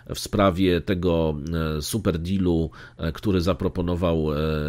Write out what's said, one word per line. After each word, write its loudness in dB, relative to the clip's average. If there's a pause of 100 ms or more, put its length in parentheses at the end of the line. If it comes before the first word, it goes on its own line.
(140)
w -8
sprawie 2
tego, 0 (420)
e, -4
super -2
dealu, 0 (280)
e, -4
który 0
zaproponował, 0
e, -2 (320)